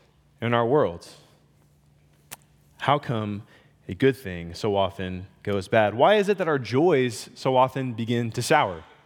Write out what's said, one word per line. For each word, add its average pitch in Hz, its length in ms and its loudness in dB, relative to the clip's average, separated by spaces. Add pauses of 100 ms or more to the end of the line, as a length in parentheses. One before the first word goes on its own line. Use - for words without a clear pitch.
(420)
in 117 100 0
our 117 140 2
world? 113 420 0 (1700)
How 143 200 2
come 107 460 -6 (440)
a 101 60 -6
good 131 220 2
thing 85 360 -10
so 101 240 -2
often 92 500 -4 (160)
goes 101 260 -4
bad? 107 260 4
Why 160 220 4
is 202 120 0
it 202 80 0
that 165 120 -4
our 151 100 0
joys 131 760 0
so 131 220 0
often 127 380 0
begin 117 380 -4
to 127 100 -6
sour? 107 420 2 (220)